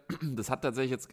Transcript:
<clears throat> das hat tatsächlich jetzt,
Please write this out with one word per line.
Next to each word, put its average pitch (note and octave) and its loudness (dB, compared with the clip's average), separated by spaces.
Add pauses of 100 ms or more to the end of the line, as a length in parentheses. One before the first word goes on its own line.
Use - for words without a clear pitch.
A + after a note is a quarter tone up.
<clears throat> D3+ -2
das A2 0
hat B2+ 0
tatsächlich C3 2
jetzt, B2+ -2